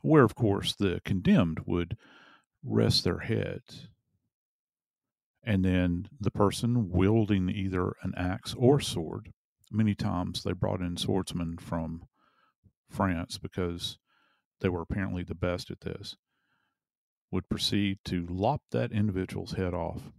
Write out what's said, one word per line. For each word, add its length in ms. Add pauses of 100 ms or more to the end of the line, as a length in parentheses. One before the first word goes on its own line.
where, 240
of 100
course, 400
the 300
condemned 600
would 300 (680)
rest 440
their 140
heads. 680 (1600)
And 180
then 460 (100)
the 100
person 600
wielding 600
either 440 (100)
an 140
axe 400
or 240
sword, 500 (400)
many 240
times 480
they 80
brought 300
in 160
swordsmen 600
from 460 (840)
France 480
because 600 (640)
they 80
were 140
apparently 420
the 100
best 380
at 80
this, 380 (1120)
would 160
proceed 560
to 260
lop 320 (100)
that 200
individual's 640
head 200
off 460